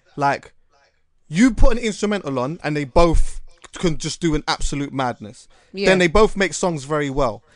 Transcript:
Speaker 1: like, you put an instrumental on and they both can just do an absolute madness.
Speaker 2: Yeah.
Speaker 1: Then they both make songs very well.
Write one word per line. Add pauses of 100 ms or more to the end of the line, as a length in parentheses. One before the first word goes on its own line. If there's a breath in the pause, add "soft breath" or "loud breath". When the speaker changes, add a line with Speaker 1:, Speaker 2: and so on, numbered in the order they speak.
(160)
Speaker 1:
like, (760)
you
put
an
instrumental
on
and
they
both (320)
can
just
do
an
absolute
madness. (240 soft breath)
Speaker 2:
Yeah.
Speaker 1:
Then
they
both
make
songs
very
well. (120)